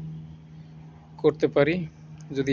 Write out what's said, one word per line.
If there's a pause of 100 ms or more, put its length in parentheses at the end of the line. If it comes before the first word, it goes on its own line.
(1160)
করতে
পারি, (560)
যদি